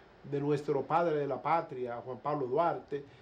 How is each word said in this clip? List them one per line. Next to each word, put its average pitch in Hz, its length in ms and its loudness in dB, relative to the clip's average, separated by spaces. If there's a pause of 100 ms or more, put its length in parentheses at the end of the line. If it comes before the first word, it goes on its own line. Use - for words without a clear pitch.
(280)
de 139 120 -2
nuestro 143 420 2
padre 165 340 2
de 143 120 0
la 127 120 -2
patria, 127 640 -2
Juan 127 140 -8
Pablo 143 300 -2
Duarte, - 560 0 (180)